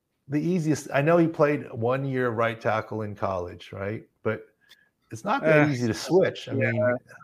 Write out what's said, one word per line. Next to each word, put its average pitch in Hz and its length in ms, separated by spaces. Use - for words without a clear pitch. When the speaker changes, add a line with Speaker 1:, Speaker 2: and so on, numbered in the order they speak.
Speaker 1:
the 143 140
easiest. 156 520
I 139 80
know 165 160
he 170 100
played 147 440
one 135 340
year 127 240
right 113 300
tackle 110 440
in 104 120
college, 90 560
right? 101 320
But 107 220
it's 113 120
not 220 200
that 151 240
Speaker 2:
Uh, 147 40
Speaker 1:
easy 123 160
to 110 60
switch. - 560
I 117 40
Speaker 2:
yeah. 127 180
Speaker 1:
mean, 123 260